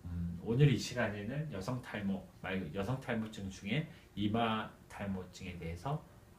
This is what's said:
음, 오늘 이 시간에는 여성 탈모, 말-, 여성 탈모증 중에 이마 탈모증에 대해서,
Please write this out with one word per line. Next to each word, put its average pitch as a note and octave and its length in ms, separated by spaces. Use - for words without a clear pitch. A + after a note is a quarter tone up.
음, E2+ 400
오늘 B2+ 280
이 G2+ 60
시간에는 A2+ 720
여성 B2 300
탈모, G2 440
말-, F#2 340
여성 G2 260
탈모증 A2 500
중에 B2 380
이마 A2 560
탈모증에 F#2 720
대해서, E2+ 440